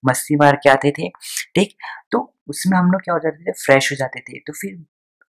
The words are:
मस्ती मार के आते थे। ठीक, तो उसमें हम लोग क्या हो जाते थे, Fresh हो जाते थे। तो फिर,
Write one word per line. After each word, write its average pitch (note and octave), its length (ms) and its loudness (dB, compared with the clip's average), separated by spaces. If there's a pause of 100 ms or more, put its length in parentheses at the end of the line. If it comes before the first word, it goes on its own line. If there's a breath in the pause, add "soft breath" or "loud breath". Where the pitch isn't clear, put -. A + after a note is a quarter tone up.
मस्ती C3 300 0
मार C#3+ 200 6
के C#3 140 2
आते C#3 220 4
थे। E3 180 -6 (460 loud breath)
ठीक, G3+ 220 0 (340 loud breath)
तो B3 260 -4 (100)
उसमें F#3 300 -2
हम F3+ 140 4
लोग F#3 100 0
क्या F3 120 -4
हो E3+ 60 0
जाते D#3 260 -6
थे, D#3+ 60 -4
Fresh - 400 2
हो C#3+ 40 -6
जाते C3 240 -8
थे। - 200 -18
तो - 140 -14
फिर, F#3 320 -12 (460)